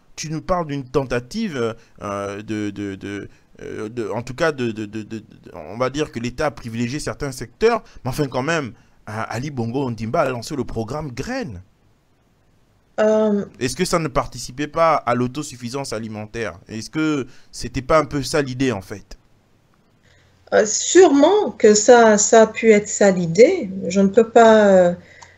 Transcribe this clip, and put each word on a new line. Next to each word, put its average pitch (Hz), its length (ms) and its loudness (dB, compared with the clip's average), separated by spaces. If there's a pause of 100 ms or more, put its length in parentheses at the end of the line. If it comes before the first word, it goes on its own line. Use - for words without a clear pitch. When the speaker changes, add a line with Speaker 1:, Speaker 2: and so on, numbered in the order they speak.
(160)
Speaker 1:
tu 156 140 -10
nous 156 120 -6
parles 175 240 -2
d'une 139 180 -6
tentative, 127 920 -4 (280)
euh, 101 400 -8
de, 107 280 -6
de, 101 260 -8
de, 101 320 -12 (320)
euh, 98 280 -10
de, 117 200 -8
en 110 140 -6
tout 123 120 -12
cas, 160 180 -2
de, 120 200 -4
de, 107 140 -8
de, 107 160 -12
de, 110 160 -12
de, - 60 -18 (300)
on 87 220 -16
va 127 140 -2
dire 143 200 -6
que - 80 -12
l'État 123 280 -4
a 143 40 -2
privilégié 120 480 -6
certains 139 340 -8
secteurs, 220 500 -2 (220)
mais 123 60 -6
enfin 143 160 -2
quand 127 160 -4
même, 147 300 -4 (360)
euh, 107 200 -8
Ali 131 220 -8
Bongo 127 360 -6
Ondimba 117 340 -4
a 139 100 0
lancé 123 260 -10
le 123 80 -4
programme 127 480 -8
Graines. 143 480 -10 (1400)
Speaker 2:
Euh, 214 460 2 (120)
Speaker 1:
Est-ce - 160 -2
que 180 120 -2
ça 180 120 0
ne 160 100 -4
participait 127 580 -6
pas 160 280 2
à 123 200 -2
l'autosuffisance 123 800 -6
alimentaire ? 107 640 -8 (100)
Est-ce 110 220 -10
que 151 360 -2 (240)
c'était - 300 -10
pas 156 180 2
un 147 60 2
peu 139 180 -6
ça 147 200 -2
l'idée, 131 280 -2
en 98 120 -4
fait ? - 360 -18 (1300)
Speaker 2:
Euh, 208 140 4
sûrement 330 880 4
que 214 180 6
ça, 220 440 6
ça 226 240 6
a 220 40 6
pu 220 240 2
être 208 180 4
ça 202 220 2
l'idée. 190 600 4 (180)
Je 196 120 0
ne 196 80 6
peux 226 200 2
pas, 220 380 8
euh, 185 260 6 (460)